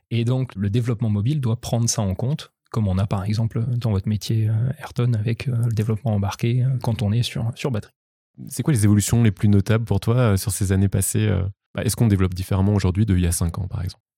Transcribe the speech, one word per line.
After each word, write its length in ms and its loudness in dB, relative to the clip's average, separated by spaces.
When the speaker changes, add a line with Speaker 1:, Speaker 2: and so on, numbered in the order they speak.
Speaker 1:
Et 120 0
donc, 300 -2
le 160 -2
développement 400 -2
mobile 320 0
doit 180 -2
prendre 300 -2
ça 140 -2
en 100 0
compte, 400 -6
comme 160 0
on 120 0
a 80 0
par 160 -2
exemple 420 -2
dans 240 -2
votre 180 -2
métier, 400 -2
euh, 300 0
Ayrton, 360 -2
avec, 340 -4
euh, 100 -2
le 160 0
développement 400 0
embarqué, 500 0
euh, 200 0
quand 180 -2
on 100 0
est 120 0
sur, 320 -4
sur 160 -6
batterie. 200 -6
Speaker 2:
C'est 140 -8
quoi 100 0
les 140 4
évolutions 380 4
les 80 6
plus 180 2
notables 340 4
pour 160 0
toi, 160 0
euh, 220 4
sur 140 -4
ces 200 -2
années 180 4
passées, 380 0
euh ? 140 0
Bah, 100 -6
est-ce 120 0
qu'on 120 4
développe 280 2
différemment 400 0
aujourd'hui 320 2
d'il 120 4
y 60 2
a 60 2
cinq 260 -2
ans, 100 -6
par 140 -8
exemple ? 220 -10